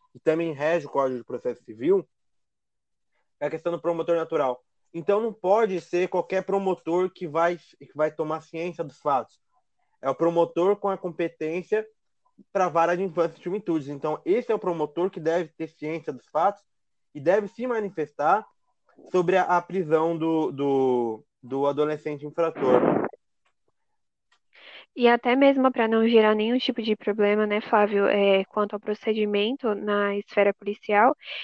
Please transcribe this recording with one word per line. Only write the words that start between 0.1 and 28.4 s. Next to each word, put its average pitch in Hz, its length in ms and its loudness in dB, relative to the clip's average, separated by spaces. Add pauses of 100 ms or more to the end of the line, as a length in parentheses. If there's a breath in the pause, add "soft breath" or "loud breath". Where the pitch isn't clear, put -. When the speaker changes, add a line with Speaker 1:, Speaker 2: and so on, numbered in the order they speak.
Speaker 1:
e - 40 -20
também 160 340 0
rege 151 340 -2
o - 40 -14
Código 131 280 0
de 117 60 -12
Processo 123 400 -8
Civil, 139 440 -2 (1300)
é 147 60 -4
a 147 40 -4
questão 160 200 -6
do 170 100 -6
promotor 165 360 -2
natural. 156 480 -2 (280)
Então 202 280 0
não 226 120 -4
pode 196 480 0
ser 180 280 -2
qualquer 185 360 -2
promotor 185 640 -2
que - 180 -12
vai, 165 280 -2
que - 380 -20
vai 151 160 0
tomar 156 300 -6
ciência 165 420 -10
dos 151 160 -12
fatos. 135 420 -4 (600)
É - 80 -4
o 135 60 0
promotor 170 640 2
com 202 120 -4
a 190 100 -4
competência 175 880 -6 (680)
pra 185 160 2
vara 165 280 2
de 180 60 -4
infância 170 360 -2
e - 40 -20
juventudes. 170 460 -4
Então 151 360 -6
esse 226 260 0
é 226 40 2
o 202 40 -2
promotor 170 520 -2
que 190 100 -14
deve 160 360 -2
ter 160 120 -8
ciência 156 440 -8
dos 123 160 -14
fatos 185 340 0 (520)
e 147 60 -12
deve 190 280 2
se 240 180 -10
manifestar 196 800 -2 (640)
sobre 180 260 2
a, 180 60 4
a 180 200 2
prisão 165 540 0
do, 160 340 0
do, 131 760 0 (180)
do 135 240 -4
adolescente 147 600 -4
infrator. 147 540 2 (2250 loud breath)
Speaker 2:
E 247 100 4
até 240 300 4
mesmo 269 340 4
pra 240 160 0
não 226 220 2
gerar 220 260 6
nenhum 220 240 0
tipo 240 240 -4
de 214 140 0
problema, 208 500 0
né, 208 140 -2
Flávio, 208 460 2
é, 196 400 4